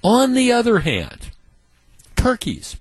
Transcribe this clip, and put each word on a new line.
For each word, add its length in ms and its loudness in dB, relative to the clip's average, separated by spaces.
On 300 4
the 180 2
other 280 2
hand, 520 -6
turkeys. 640 -4